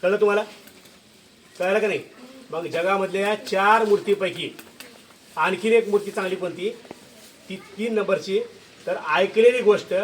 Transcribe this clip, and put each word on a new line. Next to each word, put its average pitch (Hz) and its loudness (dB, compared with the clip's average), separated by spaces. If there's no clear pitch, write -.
कळलं 185 2
तुम्हाला? 208 2
कळलं 190 2
का 214 0
नाही? 175 -2
मग 165 -6
जगामधल्या 190 -2
या 208 -4
चार 214 2
मूर्तीपैकी 196 0
आणखीन 185 0
एक 226 4
मूर्ती 202 0
चांगली 190 -4
कोणती? 180 -6
ती 190 -10
तीन 220 -8
नंबरची, 196 0
तर 180 -4
ऐकलेली 214 4
गोष्ट 202 2